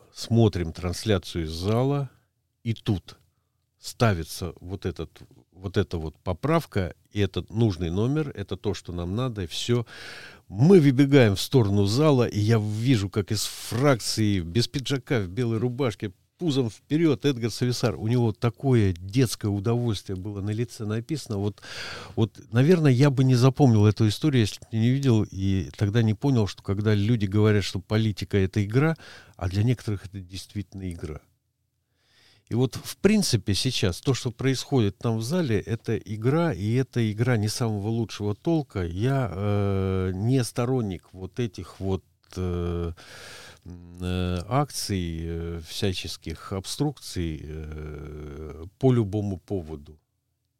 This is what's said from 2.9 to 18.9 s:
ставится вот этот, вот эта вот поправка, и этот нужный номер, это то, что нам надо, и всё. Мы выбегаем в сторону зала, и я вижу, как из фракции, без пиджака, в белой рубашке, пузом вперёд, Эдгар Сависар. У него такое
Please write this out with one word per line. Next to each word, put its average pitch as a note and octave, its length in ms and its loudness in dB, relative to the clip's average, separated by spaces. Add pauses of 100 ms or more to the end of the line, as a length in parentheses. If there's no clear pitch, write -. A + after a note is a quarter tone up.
ставится F2+ 800 -2
вот F2+ 240 -10
этот, E2 380 -8 (300)
вот F#2 260 -8
эта F2+ 180 0
вот D#2 220 -6
поправка, G#2 760 -2 (160)
и G#2 100 -2
этот F#2 280 -2
нужный F#2+ 420 0
номер, C3 440 -2
это G2+ 240 -8
то, G2 160 -4
что - 180 -14
нам F2 240 -6
надо, A2+ 280 -4
и - 20 -8
всё. A#2+ 400 -2 (600)
Мы D#3 320 6
выбегаем C3+ 560 6
в - 40 -4
сторону G2+ 460 4
зала, B2+ 400 4
и G2 120 -4
я A2 200 4
вижу, G#2+ 500 0
как G2+ 240 -2
из G2+ 120 -2
фракции, A2 960 0
без F2 280 0
пиджака, C3 520 -4
в F#2+ 80 -4
белой A2+ 280 -2
рубашке, A#2+ 560 -4 (240)
пузом C3+ 320 0
вперёд, D3+ 560 0
Эдгар A#2+ 260 0
Сависар. B2 440 -2
У F2+ 140 -4
него A#2+ 240 2
такое A#2 600 2